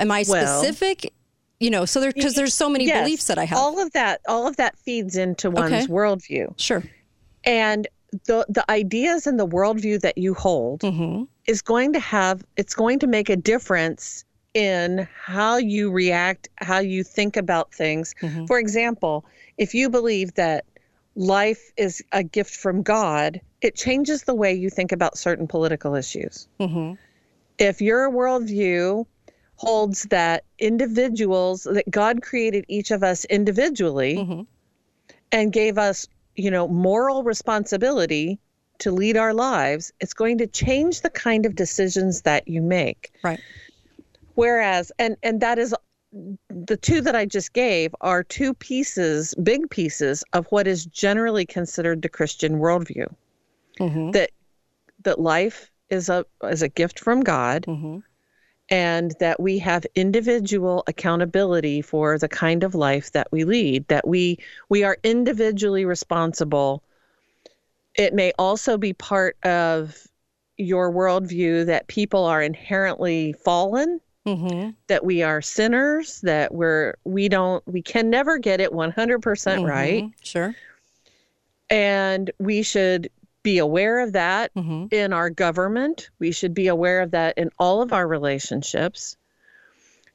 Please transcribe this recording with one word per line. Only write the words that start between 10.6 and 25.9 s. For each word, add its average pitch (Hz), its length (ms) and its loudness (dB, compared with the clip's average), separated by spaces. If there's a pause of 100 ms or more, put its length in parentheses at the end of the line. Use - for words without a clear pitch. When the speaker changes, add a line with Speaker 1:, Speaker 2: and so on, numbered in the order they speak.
Speaker 1:
Mm-hmm. 170 440 -2 (220)
Speaker 2:
is 220 140 0
going 247 320 0
to 294 80 0
have, 190 420 0 (140)
it's - 180 -4
going 233 260 2
to 294 60 2
make 214 220 2
a 196 80 2
difference 180 880 -2 (300)
in 185 600 0
how 214 440 0
you 208 320 0
react, 180 680 0
how 185 220 -2
you 190 260 -2
think 208 320 -2
about 175 380 0
things. 156 480 -4
Speaker 1:
Mm-hmm. 165 240 -6
Speaker 2:
For 247 120 2
example, 220 680 -2 (320)
if 214 160 0
you 254 160 2
believe 220 460 0
that 160 280 0 (520)
life 202 600 2
is 196 260 -2 (100)
a 190 100 2
gift 202 340 -4
from 190 260 0
God, 170 580 0 (200)
it 226 140 0
changes 277 480 -2
the 262 120 -2
way 202 200 2
you 185 160 -2
think 180 200 -2
about 175 280 4
certain 170 280 -2
political 156 480 0